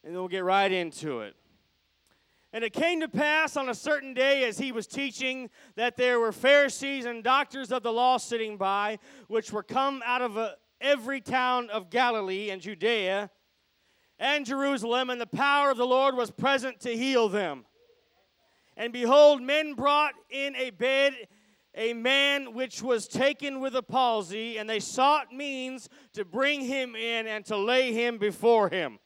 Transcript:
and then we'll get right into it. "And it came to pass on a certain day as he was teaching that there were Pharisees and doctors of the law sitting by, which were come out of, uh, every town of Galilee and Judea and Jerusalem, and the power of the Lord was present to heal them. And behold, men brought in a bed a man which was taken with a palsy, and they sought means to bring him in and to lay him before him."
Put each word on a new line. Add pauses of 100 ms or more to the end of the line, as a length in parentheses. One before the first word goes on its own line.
and
then
we'll
get
right
into
it. (1160)
"And
it
came
to
pass
on
a
certain
day
as
he
was
teaching (240)
that
there
were
Pharisees
and
doctors
of
the
law
sitting
by, (280)
which
were
come
out
of,
uh, (280)
every
town
of
Galilee
and
Judea (880)
and
Jerusalem,
and
the
power
of
the
Lord
was
present
to
heal
them. (1120)
And
behold,
men
brought (160)
in
a
bed (440)
a
man
which
was
taken
with
a
palsy,
and
they
sought
means (240)
to
bring
him
in
and
to
lay
him
before
him."